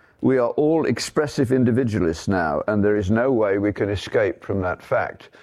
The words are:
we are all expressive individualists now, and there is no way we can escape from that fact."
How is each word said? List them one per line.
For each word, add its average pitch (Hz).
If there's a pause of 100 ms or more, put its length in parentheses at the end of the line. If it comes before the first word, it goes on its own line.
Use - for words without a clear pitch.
(220)
we 131
are 120
all 156
expressive 139
individualists 113
now, 82
and 104
there 104
is 101
no 120
way 104
we 104
can 101
escape 104
from 101
that 90
fact." 95 (140)